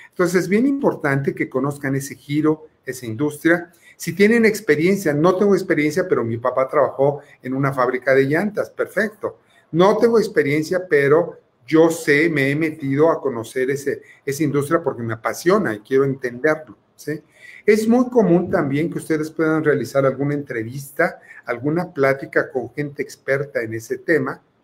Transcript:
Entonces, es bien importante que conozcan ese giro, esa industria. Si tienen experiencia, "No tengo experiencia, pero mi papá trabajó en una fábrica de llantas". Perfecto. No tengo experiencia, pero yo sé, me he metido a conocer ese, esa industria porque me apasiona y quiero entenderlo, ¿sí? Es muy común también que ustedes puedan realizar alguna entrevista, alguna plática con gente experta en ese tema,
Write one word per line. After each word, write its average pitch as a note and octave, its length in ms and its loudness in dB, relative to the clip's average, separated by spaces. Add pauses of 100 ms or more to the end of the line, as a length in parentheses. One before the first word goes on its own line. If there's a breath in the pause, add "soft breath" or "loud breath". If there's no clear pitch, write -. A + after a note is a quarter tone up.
Entonces, F3 340 0
es D#3+ 60 -6
bien G#3+ 160 2
importante D#3+ 720 0
que D3+ 140 -4
conozcan C#3 460 -4
ese C3+ 200 -8
giro, D#3 520 -2 (180)
esa B2 200 -10
industria. D3 680 -2 (240 soft breath)
Si - 180 -8
tienen G#3+ 320 4
experiencia, F3 680 2
"No E3+ 220 4
tengo G3+ 180 2
experiencia, E3+ 560 0
pero B2 140 0
mi A2+ 140 -4
papá B2+ 300 0
trabajó C#3 540 0 (200 loud breath)
en B2+ 120 -8
una C3+ 180 0
fábrica B2 420 0
de C3+ 100 6
llantas". D#3 480 -2
Perfecto. F3+ 680 -6 (340 soft breath)
No F#3 260 4
tengo A#3 200 4
experiencia, D#3 720 0
pero D3 520 2 (240)
yo D#3+ 240 6
sé, D#3+ 400 2
me C#3 220 0
he C#3+ 40 0
metido D3+ 560 0
a D3 100 -4
conocer C3+ 500 -4
ese, C3+ 300 -6 (240 loud breath)
esa C#3 180 -4
industria D3 400 0
porque A#2+ 200 -4
me A2+ 100 -4
apasiona C#3 600 0
y G#2 60 -8
quiero C3+ 240 2
entenderlo, C3+ 760 -4 (180)
¿sí? - 260 -10 (440 loud breath)
Es A3 220 4
muy B3 220 2
común F3 400 2
también D3+ 400 -2
que D#3+ 80 -8
ustedes D#3 340 -4
puedan D#3 320 0
realizar C3+ 420 0
alguna C3+ 280 -2
entrevista, C#3 840 -6 (260 loud breath)
alguna D3 480 -4
plática C3+ 580 -2
con B2 220 -6
gente C#3+ 280 -8
experta C3+ 600 -6
en A2 120 -8
ese A2+ 260 -8
tema, C#3+ 420 -2 (220)